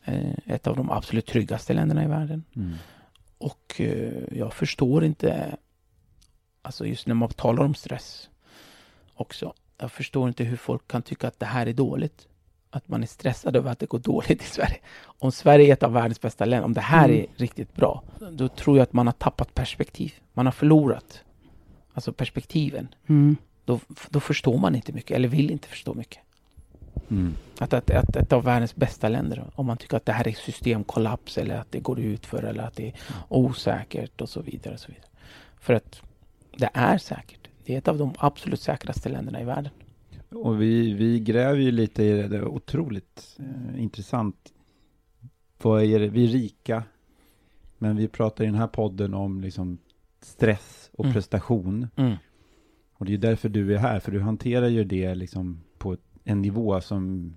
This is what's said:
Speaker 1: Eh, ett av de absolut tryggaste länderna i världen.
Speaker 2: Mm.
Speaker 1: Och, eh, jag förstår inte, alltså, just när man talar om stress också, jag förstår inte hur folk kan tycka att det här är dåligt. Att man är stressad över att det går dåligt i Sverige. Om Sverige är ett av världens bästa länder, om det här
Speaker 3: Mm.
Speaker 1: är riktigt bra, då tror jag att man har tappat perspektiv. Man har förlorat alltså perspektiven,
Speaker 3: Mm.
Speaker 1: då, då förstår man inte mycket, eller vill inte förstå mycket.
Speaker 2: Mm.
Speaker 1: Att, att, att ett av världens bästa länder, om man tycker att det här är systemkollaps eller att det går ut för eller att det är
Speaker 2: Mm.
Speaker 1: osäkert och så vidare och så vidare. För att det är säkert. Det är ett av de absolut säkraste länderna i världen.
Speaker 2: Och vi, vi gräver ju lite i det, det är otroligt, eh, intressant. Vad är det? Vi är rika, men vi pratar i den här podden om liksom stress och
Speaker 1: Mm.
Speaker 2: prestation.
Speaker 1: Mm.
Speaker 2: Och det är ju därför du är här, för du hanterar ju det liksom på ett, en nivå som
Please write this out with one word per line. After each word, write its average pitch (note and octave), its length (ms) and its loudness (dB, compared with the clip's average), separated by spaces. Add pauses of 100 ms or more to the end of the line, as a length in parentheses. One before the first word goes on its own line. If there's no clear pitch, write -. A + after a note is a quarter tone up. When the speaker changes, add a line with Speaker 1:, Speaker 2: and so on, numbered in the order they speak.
Speaker 1:
Eh, - 260 -4 (160)
ett - 200 -4
av - 100 0
de C3 140 -2
absolut - 360 -2
tryggaste - 480 -2
länderna D#3 300 0
i - 40 -2
världen. D#3 360 -4 (120)
Speaker 2:
Mm. F#2 160 -6 (640)
Speaker 1:
Och, - 420 -10
eh, A#2 320 -2 (200)
jag G#2+ 220 -6
förstår D3 500 0
inte, - 520 -2 (1040)
alltså, A#2+ 240 -10
just A#2+ 200 -6
när A#2+ 80 -2
man A#2 140 0
talar B2 360 2
om C#3+ 100 2
stress - 540 -14 (840)
också, - 380 -10 (260)
jag - 140 -10
förstår C3 360 -2
inte A#2+ 160 -2
hur A#2+ 120 -2
folk - 320 -6
kan - 140 -4
tycka - 260 -8
att - 120 -12
det A#2 60 -6
här A#2 200 -2
är A#2 60 -4
dåligt. C#3 560 -2 (420)
Att - 180 -10
man A2+ 140 -4
är A2+ 40 -4
stressad - 500 -2
över C3 140 2
att A#2+ 80 -6
det - 80 -6
går A#2 120 -4
dåligt - 440 0
i - 40 -14
Sverige. - 320 -2 (260)
Om - 280 -2
Sverige D3 360 10
är C#3 40 10
ett C3 100 4
av B2 100 2
världens A#2 280 0
bästa - 240 -2
länder, A#2+ 200 2
om A#2 80 0
det A2 80 0
här D3 280 8
Speaker 3:
Mm. A2+ 120 6
Speaker 1:
är F#2+ 60 -6 (100)
riktigt - 380 -6
bra, - 280 0 (300)
då C3 160 -2
tror - 280 4
jag C3+ 60 10
att A#2+ 100 2
man A#2+ 140 4
har A#2+ 80 2
tappat - 400 -4
perspektiv. - 600 -4 (180)
Man B2+ 140 2
har B2+ 60 2
förlorat D3 720 4 (720)
alltså A#2+ 140 -6
perspektiven, C3 760 -4 (180)
Speaker 3:
Mm. D3 300 8 (280)
Speaker 1:
då, B2 160 0 (300)
då D3 100 0
förstår - 380 0
man F3 160 2
inte - 180 -4
mycket, - 240 -4
eller B2+ 120 2
vill D3 220 2
inte D3+ 180 -6
förstå - 260 -10
mycket. - 240 -12 (920)
Speaker 2:
Mm. F2+ 240 0 (240)
Speaker 1:
Att, A#2+ 140 -2
att, - 180 0
att - 260 2
ett - 160 2
av B2 120 4
världens A#2+ 320 2
bästa - 320 -2
länder, - 360 -2 (100)
om C3+ 120 -4
man A#2 100 -2
tycker - 200 -6
att - 100 -2
det B2+ 60 0
här A#2 160 0
är A2 40 -4
systemkollaps - 1080 -4
eller - 180 -4
att - 160 -10
det C3 80 -6
går B2+ 200 -4
ut A2 260 -6
för - 160 -6
eller G#2+ 200 -6
att A2+ 140 -10
det A2+ 60 -10
är A2+ 100 -10
Speaker 2:
Mm. - 360 -14
Speaker 1:
osäkert A#2+ 920 -2
och - 80 -8
så - 140 -10
vidare - 320 -12
och A#2+ 60 -16
så - 80 -20
vidare. - 180 -20 (540)
För - 140 2
att - 280 -4 (540)
det A#2+ 180 0
är C3 240 4
säkert. - 500 -12 (160)
Det B2+ 100 -4
är C3+ 40 -2
ett - 100 0
av D3+ 100 0
de C#3+ 200 -2
absolut - 420 -2
säkraste - 480 -6
länderna B2+ 320 -6
i A#2+ 40 -8
världen. C#3 280 -6 (580)
Speaker 2:
Och A#2 320 0
vi, A2+ 300 4
vi A2+ 280 2
gräver A#2+ 380 2
ju C3 120 4
lite A2+ 340 0
i G#2+ 80 6
det, G#2 160 0
det G2+ 80 -4
är G2+ 120 -2
otroligt, - 880 -8
eh, B2+ 440 -10
intressant. G#2+ 680 -6 (1120)
Vad A2 220 6
är A2 160 6
det? G#2 80 2
Vi A#2 160 4
är A#2+ 40 6
rika, A2+ 540 -2 (960)
men G#2+ 180 0
vi G#2+ 120 0
pratar A2 360 -2
i - 20 0
den G#2+ 100 0
här A2+ 100 0
podden G2+ 480 -2
om G2 260 -4
liksom F2+ 380 -6 (420)
stress - 720 -2
och - 120 -6
Speaker 1:
Mm. C3 100 2
Speaker 2:
prestation. G#2 840 -2
Speaker 1:
Mm. B2 180 2 (760)
Speaker 2:
Och - 140 -10
det F#2+ 40 -2
är - 20 2
ju G#2 60 0
därför A2+ 300 0
du G#2 260 2
är G2+ 40 2
här, A2 220 0
för - 120 -6
du G2+ 80 0
hanterar A#2+ 480 0
ju A2+ 160 2
det F#2 300 -2
liksom F2+ 460 -8 (180)
på F#2+ 140 -6
ett, F2 80 -8 (240)
en G2+ 180 0
nivå G2+ 380 0
som F#2 560 -6